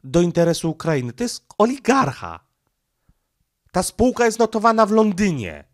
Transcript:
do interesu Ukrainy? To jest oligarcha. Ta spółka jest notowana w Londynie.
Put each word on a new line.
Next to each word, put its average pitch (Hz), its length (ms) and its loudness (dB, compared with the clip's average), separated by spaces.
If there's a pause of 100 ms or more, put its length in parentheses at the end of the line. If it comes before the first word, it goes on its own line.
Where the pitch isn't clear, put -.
do 135 180 0
interesu 170 480 0
Ukrainy? 143 440 -4
To 240 100 -6
jest - 220 -8 (120)
oligarcha. 202 880 0 (1300)
Ta 180 120 -2
spółka 240 420 0
jest 220 140 -2
notowana 226 460 2
w 202 60 -4
Londynie. 175 720 0 (100)